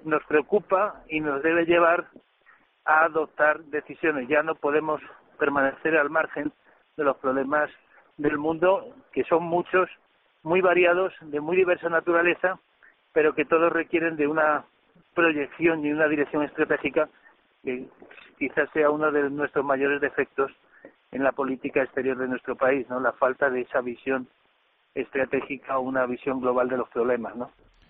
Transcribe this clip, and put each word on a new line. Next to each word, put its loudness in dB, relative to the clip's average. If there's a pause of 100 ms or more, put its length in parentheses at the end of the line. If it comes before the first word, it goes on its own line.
nos 0
preocupa 0
y -2
nos -2
debe 2
llevar 4 (800)
a 4
adoptar 0
decisiones. -4
Ya 2
no -2
podemos -2 (380)
permanecer 0
al 2
margen -2 (420)
de -4
los 0
problemas -2 (460)
del -2
mundo, 0 (180)
que -2
son 2
muchos, 0 (540)
muy 0
variados, 4 (100)
de -6
muy -2
diversa 2
naturaleza, 0 (540)
pero 4
que 0
todos 2
requieren -2
de 0
una 0 (520)
proyección 0
y -2
una 2
dirección 0
estratégica -2 (540)
que -6 (500)
quizás -4
sea 2
uno 0
de 0
nuestros -4
mayores 0
defectos -2 (600)
en -4
la 2
política -2
exterior -2
de -4
nuestro -6
país, 0
¿no? -4
La -2
falta 0
de -2
esa -4
visión -6 (640)
estratégica -4
o -2
una 0
visión -4
global 0
de -2
los -4
problemas, -2
¿no? -12 (380)